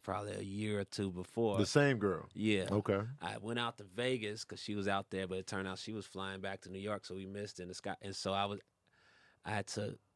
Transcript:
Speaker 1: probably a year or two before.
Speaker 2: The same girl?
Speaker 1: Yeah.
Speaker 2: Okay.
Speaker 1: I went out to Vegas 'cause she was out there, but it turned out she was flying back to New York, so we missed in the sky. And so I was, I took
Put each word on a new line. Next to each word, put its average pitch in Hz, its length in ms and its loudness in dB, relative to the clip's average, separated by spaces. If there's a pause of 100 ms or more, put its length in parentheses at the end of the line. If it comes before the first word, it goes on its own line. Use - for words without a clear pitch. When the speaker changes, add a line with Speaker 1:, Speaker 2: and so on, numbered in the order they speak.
Speaker 1:
probably 101 300 -2
a 98 100 -4
year 104 380 0
or - 20 -2
two 98 280 -2
before. 98 460 2
Speaker 2:
The 101 80 6
same 143 320 6
girl? 95 380 2
Speaker 1:
Yeah. 101 360 4
Speaker 2:
Okay. 101 300 4 (200)
Speaker 1:
I 101 180 -4
went 110 200 -4
out 120 200 -2
to 104 40 -14
Vegas 107 600 -2
'cause - 180 -10
she 104 140 -2
was 98 120 0
out 98 220 2
there, 95 180 -2
but 92 120 -2
it 92 80 -8
turned 95 200 -2
out 95 120 -4
she 110 140 -8
was 104 120 -6
flying 95 360 -6
back 95 200 -6
to 90 100 -14
New 95 80 -6
York, 101 260 -4
so 92 100 -8
we 95 100 -6
missed 101 340 -8
in 90 100 -6
the 92 40 -8
sky. 95 300 -6
And 98 120 -6
so - 180 0
I 98 120 4
was, 101 140 -2 (840)
I 101 200 0
took - 340 -4 (180)